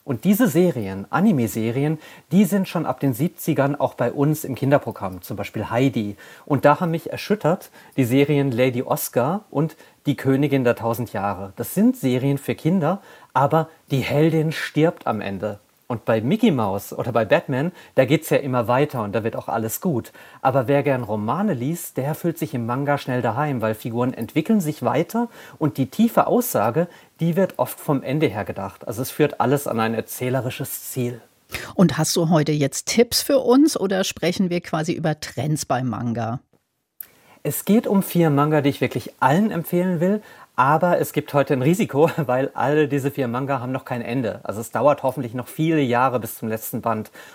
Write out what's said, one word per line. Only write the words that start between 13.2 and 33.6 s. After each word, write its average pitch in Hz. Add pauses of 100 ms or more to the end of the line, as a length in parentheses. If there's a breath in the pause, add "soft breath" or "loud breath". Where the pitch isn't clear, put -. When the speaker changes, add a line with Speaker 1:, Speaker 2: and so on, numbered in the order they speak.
Speaker 1:
aber 156 (200 loud breath)
die 139
Heldin 156
stirbt -
am 110
Ende. 101 (320)
Und 120
bei 113
Mickey 196
Mouse 104
oder -
bei 113
Batman, 151 (240 loud breath)
da -
geht's 151
ja 139
immer 123
weiter 127
und 101
da 110
wird 113
auch -
alles 110
gut. 143 (280 loud breath)
Aber 127
wer 143
gern 131
Romane 120
liest, 139
der 139
fühlt 165
sich -
im 120
Manga 139
schnell 123
daheim, 127
weil 110
Figuren 120
entwickeln 151
sich 147
weiter 170 (280 loud breath)
und 151
die 135
tiefe 220
Aussage, 151 (320 loud breath)
die 165
wird 185
oft -
vom 139
Ende 139
her 101
gedacht. -
Also 120
es 131
führt -
alles 139
an 113
ein 113
erzählerisches 127
Ziel. 120 (520 loud breath)
Speaker 2:
Und 170
hast -
du 170
heute 156
jetzt 147
Tipps -
für 277
uns 277